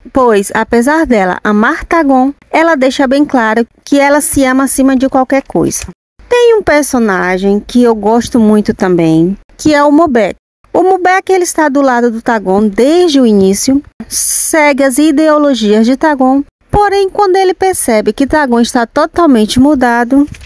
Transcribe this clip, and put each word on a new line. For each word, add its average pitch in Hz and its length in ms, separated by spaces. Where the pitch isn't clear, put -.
Pois, 220 420
apesar 240 520
dela 196 360
amar 226 440
Tagon, 277 480
ela 320 240
deixa 262 320
bem 277 160
claro 233 420
que 285 120
ela 285 220
se 285 240
ama 262 220
acima 269 320
de 254 100
qualquer 269 360
coisa. 147 420
Tem 480 280
um 415 60
personagem 202 1040
que - 160
eu 233 140
gosto 226 460
muito 214 320
também, 175 640
que 302 160
é 285 80
o 294 100
Mubek. 277 440
O - 80
Mubek, 370 500
ele 370 120
está 311 260
do 277 120
lado 240 280
do 220 100
Tagon 208 480
desde 277 540
o 247 60
início, 202 540
segue - 760
as 269 140
ideologias 285 880
de 254 100
Tagon, 269 480
porém, 403 400
quando 392 240
ele 381 180
percebe 226 580
que 277 140
Tagon 262 340
está 233 280
totalmente 277 720
mudado, 254 680